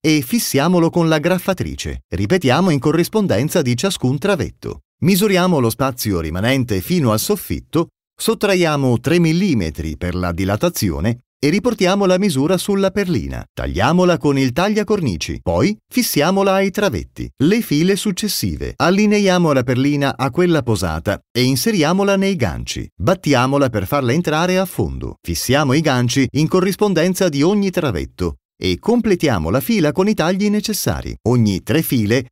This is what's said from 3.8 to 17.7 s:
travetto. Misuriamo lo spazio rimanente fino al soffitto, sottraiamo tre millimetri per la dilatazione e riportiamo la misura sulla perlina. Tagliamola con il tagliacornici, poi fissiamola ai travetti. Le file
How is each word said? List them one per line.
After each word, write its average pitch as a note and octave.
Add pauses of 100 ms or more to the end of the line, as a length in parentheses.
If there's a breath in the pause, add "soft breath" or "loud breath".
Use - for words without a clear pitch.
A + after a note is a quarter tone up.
travetto. D3 (220)
Misuriamo F#3
lo A#2
spazio A#2
rimanente G#2
fino D#3+
al G#2+
soffitto, D#3+ (320)
sottraiamo D#3
tre D#3
millimetri B2
per F2+
la F2+
dilatazione F#2+ (240)
e C#3+
riportiamo G3+
la F#3
misura F3
sulla F#3+
perlina. F2
Tagliamola C#3
con C#3+
il C3
tagliacornici, F3
poi A2+ (160)
fissiamola G3
ai G3
travetti. G#2+ (140)
Le G3+
file F3